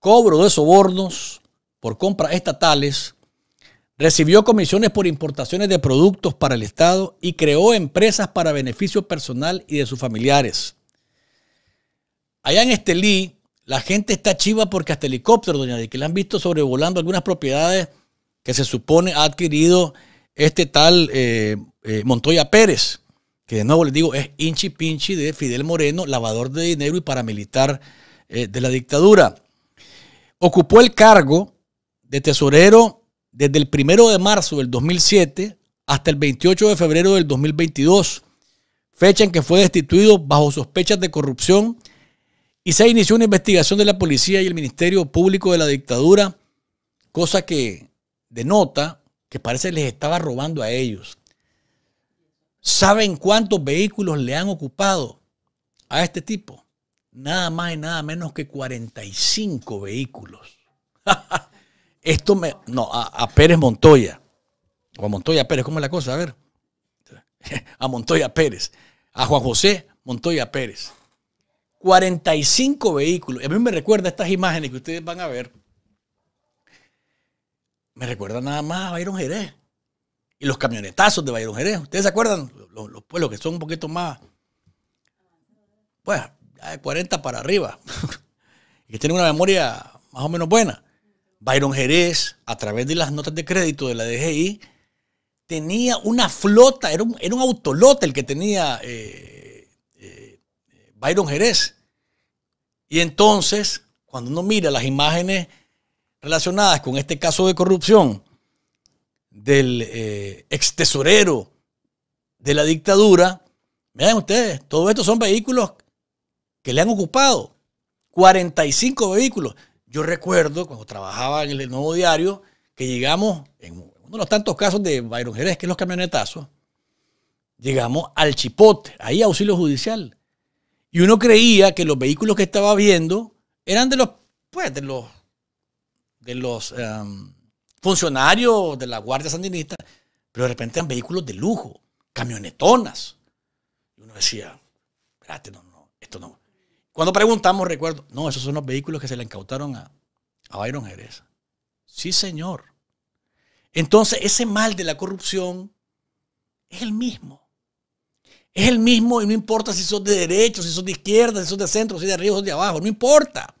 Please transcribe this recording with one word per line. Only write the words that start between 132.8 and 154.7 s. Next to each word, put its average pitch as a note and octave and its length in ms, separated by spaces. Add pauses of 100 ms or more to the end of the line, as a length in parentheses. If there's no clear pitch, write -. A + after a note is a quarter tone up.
eran A#3 220
de C4 80
los, B3+ 140 (400)
pues, F4 220
de C#3 100
los, C3 240 (1160)
de B2 160
los, B2 360
em, G#2 640 (480)
funcionarios F3 960
de B2+ 80
la A#2+ 120
Guardia C3 320
Sandinista, E3+ 440 (560)
pero B2 140
de B2 40
repente A#2+ 300
eran E3 100
vehículos C#3 380
de G#2+ 80
lujo, F3 480 (300)
camionetonas. B2+ 1040 (800)
Y G#2 60
uno A2 120
decía, - 440 (640)
"Espérate, D#2+ 300
no, F#2 140
no, E2 260 (100)
esto - 180
no". E2+ 220 (520)
Cuando E3 200
preguntamos, G3 540
recuerdo, D#3 440
"No, D3 180
esos C3 140
son C#3 120
los D3 120
vehículos C#3+ 340
que C3 80
se B2+ 80
le A#2+ 80
incautaron B2+ 500
a, - 160 (600)
a - 80
Byron A#2+ 260
Jerez". F#2 380 (640)
Sí, - 260
señor. F3 540 (1080)
Entonces, F3 500
ese G3+ 220
mal G#3+ 320